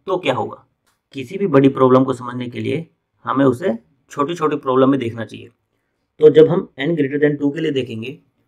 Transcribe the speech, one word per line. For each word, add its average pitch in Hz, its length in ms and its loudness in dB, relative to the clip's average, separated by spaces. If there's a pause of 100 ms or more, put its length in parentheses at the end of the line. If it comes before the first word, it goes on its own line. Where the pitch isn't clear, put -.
तो 185 140 -4
क्या 131 160 0
होगा। - 300 -8 (500)
किसी 131 220 -12
भी 135 120 -2
बड़ी 139 220 4
problem 127 320 4
को 131 100 -4
समझने 120 360 -10
के 120 100 -12
लिए 117 280 -6 (380)
हमें 127 200 0
उसे 175 320 0 (340)
छोटी 147 240 -6
छोटी 156 220 -2
problem 131 320 2
में 139 100 2
देखना 113 260 -8
चाहिए। 107 240 -18 (720)
तो 151 120 8
जब 156 160 8
हम 180 200 -2 (120)
n 160 160 -2
greater 139 260 -4
than 147 160 2
two 143 180 -2
के 165 60 -8
लिए 156 120 -2
देखेंगे 120 440 -8 (300)